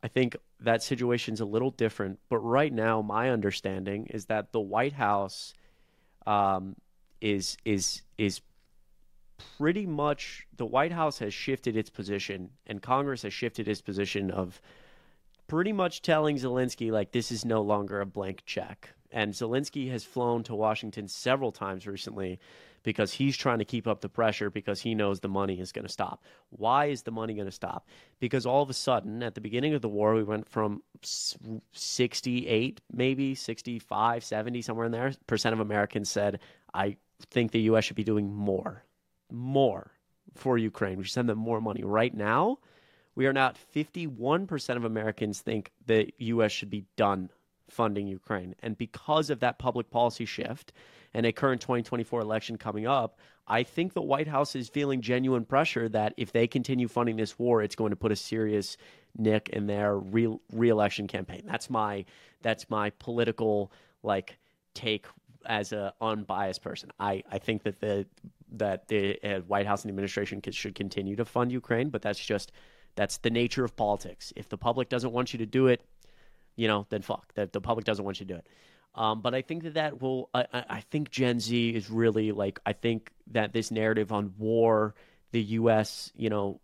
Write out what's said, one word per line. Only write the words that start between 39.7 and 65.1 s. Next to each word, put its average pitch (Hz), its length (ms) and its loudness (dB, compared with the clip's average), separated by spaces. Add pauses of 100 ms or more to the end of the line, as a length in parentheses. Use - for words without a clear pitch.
for 127 220 2
Ukraine. 104 420 -2
We 95 40 -6
should 95 100 -8
send 123 140 0
them 110 120 0
more 113 200 0
money." 110 240 -4
Right 107 300 2
now, 123 460 2 (560)
we 131 100 2
are 135 80 4
now 135 140 4
at 117 100 -2
fifty-one 151 880 -2
percent 135 300 -2
of 117 80 -2
Americans 107 560 -2
think 113 300 -4 (140)
the 110 340 4
U 117 240 2
S 107 80 4
should - 180 -6
be 98 160 -6 (100)
done 98 360 2 (380)
funding 101 380 0
Ukraine. 92 560 -6
And 110 120 -4
because 151 540 -2
of 127 120 -2
that 123 180 0
public 123 320 -2
policy 120 340 2
shift - 480 -8 (400)
and 113 140 2
a 113 40 4
current 127 300 2
twenty 120 220 0
twenty-four 117 360 -4
election 110 380 -2
coming 107 300 -4
up, 123 320 0 (280)
I 113 140 2
think 170 320 -2
the 175 80 -2
White 147 260 2
House 143 280 0
is 123 140 -6
feeling 139 320 0
genuine 123 440 2
pressure 135 440 2
that 107 280 0
if - 140 -6
they 117 160 4
continue 123 400 0
funding 120 280 2
this 110 220 -2
war, 120 240 4
it's 104 140 -2
going 107 160 0
to 101 40 0
put 110 160 0
a 104 40 2
serious 107 600 -2 (400)
nick 107 340 2
in 104 180 -2
their 104 280 2
re-, 110 400 2 (160)
re-election 107 540 4
campaign. 95 400 -8
That's - 240 -6
my, 104 360 -2 (360)
that's 110 300 -2
my 104 260 0
political, 110 760 0 (300)
like, 98 380 -2 (340)
take 110 320 -2 (400)